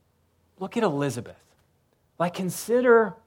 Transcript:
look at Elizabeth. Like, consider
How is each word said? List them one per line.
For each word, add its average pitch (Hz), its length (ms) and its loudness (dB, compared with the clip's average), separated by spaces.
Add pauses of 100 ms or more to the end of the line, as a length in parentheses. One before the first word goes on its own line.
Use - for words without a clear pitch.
(600)
look 185 160 -8
at 233 80 -2
Elizabeth. 143 580 -4 (760)
Like, 175 140 -2
consider 220 840 2 (120)